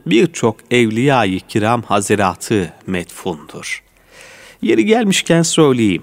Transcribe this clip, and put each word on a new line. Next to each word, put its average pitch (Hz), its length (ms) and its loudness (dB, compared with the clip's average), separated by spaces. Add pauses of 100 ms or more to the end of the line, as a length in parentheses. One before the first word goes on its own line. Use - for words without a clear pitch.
birçok 165 500 0 (140)
evliya-i 117 680 0
kiram 113 420 -2
haziratı 101 880 -2 (140)
metfundur. - 960 -10 (800)
Yeri 220 220 2
gelmişken 202 580 2
söyleyeyim, 123 600 2